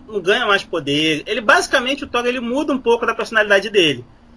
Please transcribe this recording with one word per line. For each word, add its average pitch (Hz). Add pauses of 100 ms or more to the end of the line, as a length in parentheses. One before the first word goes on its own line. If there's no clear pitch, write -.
não 208
ganha 220
mais 196
poder. 151
Ele, 233
basicamente, 269
o -
Thor, 240
ele 247
muda 262
um 262
pouco 233
da 226
personalidade 214
dele. 160 (320)